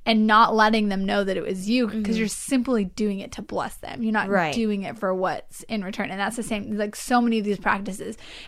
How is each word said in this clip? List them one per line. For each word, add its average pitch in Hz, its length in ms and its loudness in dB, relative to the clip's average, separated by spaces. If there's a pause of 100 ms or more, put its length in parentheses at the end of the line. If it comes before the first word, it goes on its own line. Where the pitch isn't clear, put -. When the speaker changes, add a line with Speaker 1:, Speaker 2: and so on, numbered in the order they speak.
Speaker 1:
and 220 220 4
not 220 280 8
letting 220 340 6
them 190 160 -2
know 202 200 2
that 190 120 0
it - 80 -2
was 190 240 -4
you 240 180 4
'cause 208 120 -4
Speaker 2:
Mm-hmm. 208 140 -2
Speaker 1:
you're 220 160 0
simply 240 560 0
doing 196 360 -2
it - 120 -12
to - 100 -10
bless - 340 -4
them. - 260 -10
You're 220 100 0
not 208 160 0
Speaker 2:
Right. 170 260 2
Speaker 1:
doing 214 280 0
it 220 160 -8
for 190 160 0
what's 185 500 -4
in 208 200 -4
return. 190 260 -6
And 190 80 -8
that's 202 180 -2
the 240 60 -4
same, 208 340 -4
like, 208 200 -4
so 247 240 2
many 233 180 2
of 208 60 -2
these 208 140 0
practices. 196 580 -4 (320)